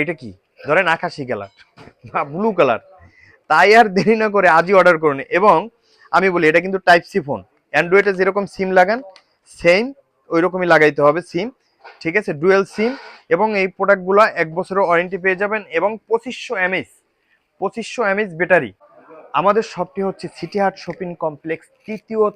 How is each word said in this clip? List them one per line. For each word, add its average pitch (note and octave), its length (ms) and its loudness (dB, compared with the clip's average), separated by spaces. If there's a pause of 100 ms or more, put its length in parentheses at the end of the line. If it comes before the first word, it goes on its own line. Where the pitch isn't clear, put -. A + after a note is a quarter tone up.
এটা E3 180 -6
কি A#2 80 -16 (360)
ধরেন E3+ 300 0
আকাশি E3 340 -8
কালার G2+ 240 -10 (560)
বা F#3 100 -6 (140)
ব্লু G#3 240 -4
কালার। B2+ 240 2 (680)
তাই E3+ 200 4 (100)
আর A#3 80 6 (100)
দেরি G3+ 260 2
না A3 120 0
করে F#3 120 4 (100)
আজই E3+ 220 2
অর্ডার F3 240 6
করুন। C#3+ 160 -2 (180)
এবং F#3 200 4 (600)
আমি F#3 160 2
বলি, E3+ 180 0
এটা E3 140 2
কিন্তু F#3+ 220 -6
টাইপ F3 240 6
সি G3+ 160 -4
ফোন, A#2+ 120 -6 (340)
অ্যান্ড্রয়েডে F3+ 460 2
যেরকম F#3+ 240 -2 (100)
সিম F#3+ 240 -6
লাগান G3+ 220 4 (600)
সেম F3 240 4 (500)
ওই E3 120 2
রকমই F3+ 280 -4
লাগাইতে D3+ 340 4
হবে D3+ 120 2 (120)
সিম, F3 160 -6 (540)
ঠিক E3 200 -6
আছে, G3 100 -6 (100)
ডুয়েল F#3+ 220 2 (120)
সিম। A3 160 -2 (420)
এবং G3 140 2 (140)
এই F#3+ 60 -2 (100)
প্রোডাক্টগুলো F#3+ 440 2 (200)
এক D#3+ 60 -2 (100)
বছরের F#3 300 -4
ওয়ারেন্টি F3 360 0
পেয়ে F#3 180 -2
যাবেন G#3 200 -4 (160)
এবং F#3 120 0 (180)
পঁচিশশো A3+ 460 -6 (120)
এমএএইচ, F#3 260 -4 (680)
পঁচিশশো G3+ 420 -8 (100)
এমএএইচ G3 280 -4
ব্যাটারি। E3+ 320 2 (680)
আমাদের G3+ 240 2 (100)
শপটি F3+ 340 -8
হচ্ছে F#3 180 -8 (120)
সিটি F3 260 -10
হাট F#3+ 200 -2
শপিং F3 260 -12 (140)
কমপ্লেক্স, D#3 420 -10 (200)
তৃতীয় G#3+ 380 -6 (120)